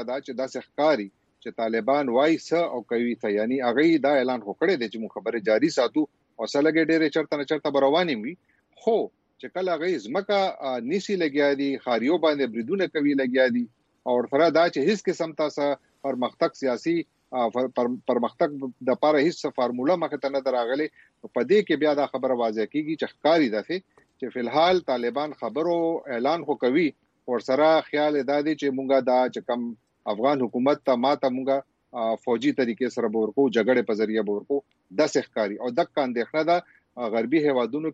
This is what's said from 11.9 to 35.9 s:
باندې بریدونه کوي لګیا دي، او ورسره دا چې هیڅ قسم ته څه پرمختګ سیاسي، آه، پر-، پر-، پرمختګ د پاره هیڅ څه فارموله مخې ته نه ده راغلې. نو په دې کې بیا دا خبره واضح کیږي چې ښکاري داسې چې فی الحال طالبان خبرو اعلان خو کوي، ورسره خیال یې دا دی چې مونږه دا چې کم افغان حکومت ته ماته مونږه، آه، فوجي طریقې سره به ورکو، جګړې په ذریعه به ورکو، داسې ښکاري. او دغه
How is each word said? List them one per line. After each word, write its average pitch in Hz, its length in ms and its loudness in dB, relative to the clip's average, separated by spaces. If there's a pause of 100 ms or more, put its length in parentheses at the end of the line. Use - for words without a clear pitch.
باندې 143 280 0
بریدونه 143 420 -2
کوي 147 280 0
لګیا 131 240 2 (100)
دي، 120 80 -2 (420)
او 123 120 0
ورسره 139 400 2
دا 165 60 6 (100)
چې 151 140 -2
هیڅ 208 200 0
قسم 165 300 -4
ته 156 80 0 (100)
څه 143 100 0 (380)
پرمختګ 131 460 -2 (100)
سیاسي، 135 380 -2 (340)
آه، 123 220 0
پر-، 127 220 -2
پر-، 123 220 0 (120)
پرمختګ 120 380 0 (400)
د - 20 4 (120)
پاره 151 240 4
هیڅ 170 160 -2
څه 147 60 -4 (100)
فارموله 127 440 0
مخې 143 200 -4
ته 139 120 -2
نه 139 100 0
ده 135 140 0
راغلې. 135 300 -2 (320)
نو - 140 -14
په 123 60 0 (100)
دې 202 160 6
کې 165 160 0
بیا 151 180 4
دا 135 120 0
خبره 131 220 -2 (100)
واضح 110 280 0
کیږي 156 280 -4
چې 123 120 -2
ښکاري 156 440 2
داسې 131 200 -4 (420)
چې 131 140 -8
فی 127 120 -8
الحال 165 440 2
طالبان 127 420 -2 (120)
خبرو 151 340 -2 (380)
اعلان 139 320 0
خو 147 80 -2 (100)
کوي، 139 240 4 (400)
ورسره 131 400 2 (200)
خیال 151 280 0
یې 135 160 0
دا 147 140 2
دی 156 140 0
چې 143 60 -2 (100)
مونږه 135 220 2 (120)
دا 127 100 4 (140)
چې 113 140 -6
کم 123 120 -2 (520)
افغان 131 320 0
حکومت 127 340 0 (100)
ته 131 60 4 (100)
ماته 139 240 2
مونږه، 131 300 0 (400)
آه، 113 160 0 (100)
فوجي 123 360 0
طریقې 120 360 0
سره 117 160 0
به 113 100 -2
ورکو، 110 200 0 (140)
جګړې 120 320 4
په 113 120 -2
ذریعه 110 260 0
به 104 100 -2
ورکو، 139 220 -4 (420)
داسې 156 260 0
ښکاري. 104 340 -4
او 123 80 -4 (100)
دغه 156 280 -2